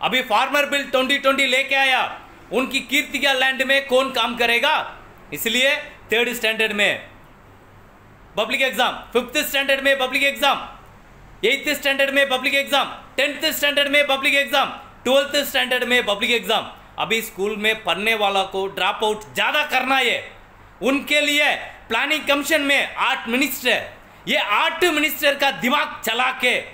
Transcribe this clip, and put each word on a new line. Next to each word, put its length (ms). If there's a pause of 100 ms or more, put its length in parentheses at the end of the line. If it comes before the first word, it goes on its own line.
अभी 200
फार्मर 440
बिल 260
ट्वेंटी 260
ट्वेंटी 280
लेके 300
आया, 260 (500)
उनकी 300
कीर्ति 380
का 140
लैंड 300
में 240
कौन 240
काम 260
करेगा? 360 (600)
इसलिए 420 (360)
थर्ड 220
स्टैंडर्ड 380
में 380 (1300)
पब्लिक 240
एग्जाम, 340 (180)
फिफ्थ 240 (100)
स्टैंडर्ड 340
में 180
पब्लिक 240
एग्जाम, 440 (800)
एट्थ 280
स्टैंडर्ड 360
में 200
पब्लिक 240
एग्जाम, 400 (240)
टेंथ 340
स्टैंडर्ड 360
में 200
पब्लिक 280
एग्जाम, 340 (340)
ट्वेल्थ 320 (120)
स्टैंडर्ड 360
में 220
पब्लिक 260
एग्जाम। 400 (280)
अभी 220
स्कूल 340
में 280
पढ़ने 320
वाला 280
को 240
ड्रॉप 360
आउट 300
ज़्यादा 320
करना 300
है, 360 (500)
उनके 400
लिए 340 (320)
प्लानिंग 400
कमीशन 340
में 340
आठ 320
मिनिस्टर 420
है। 280 (300)
ये 100
आठ 460
मिनिस्टर 520
का 160
दिमाग 520
चला 280 (100)
के 100 (220)